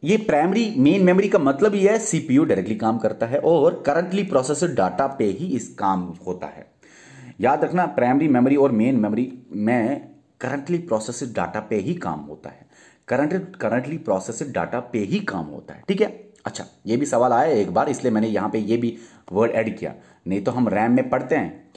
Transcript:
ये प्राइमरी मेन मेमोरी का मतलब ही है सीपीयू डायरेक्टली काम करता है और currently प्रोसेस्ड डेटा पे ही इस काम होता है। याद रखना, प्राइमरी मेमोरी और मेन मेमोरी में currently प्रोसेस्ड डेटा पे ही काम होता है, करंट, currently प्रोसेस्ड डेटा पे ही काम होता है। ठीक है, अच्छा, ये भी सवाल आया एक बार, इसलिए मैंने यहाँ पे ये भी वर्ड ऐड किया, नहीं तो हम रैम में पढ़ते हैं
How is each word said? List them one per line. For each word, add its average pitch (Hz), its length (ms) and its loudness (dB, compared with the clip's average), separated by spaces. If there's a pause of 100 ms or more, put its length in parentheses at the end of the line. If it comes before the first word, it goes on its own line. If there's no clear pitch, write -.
ये 190 120 4
प्राइमरी 202 600 2
मेन 151 260 6
मेमोरी 185 260 4
का 196 100 4
मतलब 160 360 2
ही 196 80 2
है 208 160 6
सीपीयू 156 460 2
डायरेक्टली 104 300 0
काम 113 240 0
करता - 280 -2
है 123 120 -2
और 160 500 2
currently 185 400 -2
प्रोसेस्ड 143 380 0
डेटा 120 400 0
पे - 180 -2
ही 104 220 -2
इस 131 280 -6
काम 95 260 0 (260)
होता 90 200 -8
है। - 240 -18 (720)
याद 139 240 2
रखना, 175 220 0
प्राइमरी 139 420 2
मेमोरी 131 280 6
और 139 160 4
मेन 120 240 2
मेमोरी 107 420 -2 (140)
में 113 600 -2 (320)
currently 143 340 -4
प्रोसेस्ड 120 560 -4
डेटा 90 260 -4
पे 110 160 -4
ही 104 180 -2
काम 82 260 -8
होता 73 300 -16
है, - 160 -20 (420)
करंट, 151 480 -2
currently 131 480 -4
प्रोसेस्ड 110 420 -2
डेटा 117 340 -4
पे - 180 -6
ही 107 200 -2
काम 92 260 -6
होता 73 300 -16
है। - 140 -20
ठीक 202 120 0
है, - 320 -4 (120)
अच्छा, - 200 -10 (220)
ये 107 100 0
भी 139 100 0
सवाल 123 260 2
आया 143 200 4
एक 98 220 0
बार, 143 140 0
इसलिए 127 240 -2
मैंने 110 140 0
यहाँ 104 240 -2
पे 110 80 -2
ये 107 180 0
भी 117 220 -2 (340)
वर्ड 110 180 2
ऐड 110 280 -2
किया, 73 160 -8 (320)
नहीं 95 180 -4
तो 131 60 0
हम 120 180 0
रैम 104 240 0
में 127 160 2
पढ़ते 131 260 -2
हैं 98 420 -6